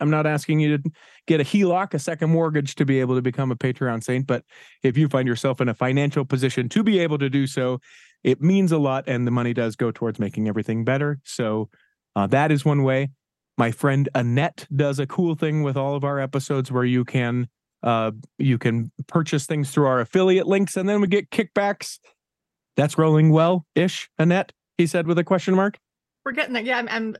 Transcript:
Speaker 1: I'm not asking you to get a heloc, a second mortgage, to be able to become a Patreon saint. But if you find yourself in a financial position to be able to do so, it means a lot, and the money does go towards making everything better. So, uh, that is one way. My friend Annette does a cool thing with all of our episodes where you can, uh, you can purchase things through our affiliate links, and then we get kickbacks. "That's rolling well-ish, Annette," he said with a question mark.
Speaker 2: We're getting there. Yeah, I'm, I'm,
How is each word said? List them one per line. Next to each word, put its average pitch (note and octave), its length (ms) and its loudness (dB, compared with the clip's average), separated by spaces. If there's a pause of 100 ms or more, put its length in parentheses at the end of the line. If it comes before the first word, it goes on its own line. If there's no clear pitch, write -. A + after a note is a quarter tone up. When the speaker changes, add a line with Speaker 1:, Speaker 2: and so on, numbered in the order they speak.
Speaker 1:
I'm D3+ 80 0
not D#3 180 2
asking D3+ 320 0
you D3+ 180 2
to C#3+ 140 -4 (340)
get D#3+ 140 2
a C#3+ 40 2
heloc, F#3 500 0
a D#3 60 -2
second D#3+ 320 -2
mortgage, D#3 440 0
to D3 100 0
be C3+ 140 2
able B2+ 160 0
to B2+ 60 0
become B2+ 280 -2
a B2 60 -2
Patreon A#2+ 480 -4
saint. C3 240 -4
But A#2+ 160 -2 (380)
if B2 160 0
you D3+ 100 4
find C3 180 0
yourself B2+ 360 -2
in B2 80 0
a A2 40 -2
financial C#3 520 0
position C3 420 -2
to G#3+ 160 0
be G3+ 160 4
able D#3 200 0
to C#3 100 -2
do C3+ 180 0
so, B2+ 320 -4 (460)
it C3 160 2
means F3+ 320 4
a E3 40 2
lot, C3+ 300 0
and B2 180 -2
the A#2+ 60 0
money A#2+ 220 0
does A2+ 240 -2
go A#2+ 120 0
towards A2 300 -6
making G#2+ 300 -2
everything A2 340 -2
better. C#3 400 -2
So, A2 460 -4 (480)
uh, G2 100 0
that C#3+ 240 2
is C#3+ 140 0
one C#3+ 180 2
way. C3+ 280 0 (440)
My A#2 140 0
friend C#3 460 0
Annette B2 500 -2 (100)
does C#3 220 0
a C#3+ 80 -2
cool E3 300 -2
thing D#3 260 -2
with C#3 160 -2
all C#3 160 -2
of C#3 100 -4
our C#3 160 -2
episodes C3+ 520 -4
where B2 140 0
you B2 200 2
can, B2 420 -2 (360)
uh, A2+ 260 0 (300)
you C3+ 180 2
can A#2 340 -2 (160)
purchase D#3 380 -2
things D3 240 -4
through D3 160 2
our C3 140 2
affiliate F#3 480 2
links, G3 280 0
and F#3+ 140 -2
then G#3 120 2
we G3 60 2
get F#3 220 0
kickbacks. - 680 -4 (760)
"That's D3 220 0
rolling D#3+ 320 6
well-ish, E3+ 880 2
Annette," F3 360 0 (260)
he E3+ 80 4
said E3+ 180 -2
with E3+ 140 0
a F3 40 0
question F#3 300 0
mark. G3 240 2 (480)
Speaker 2:
We're C#4 60 -6
getting B3+ 240 -4
there. A3 80 -4
Yeah, B3 160 -2
I'm, A#3 100 -6
I'm, A3 300 -6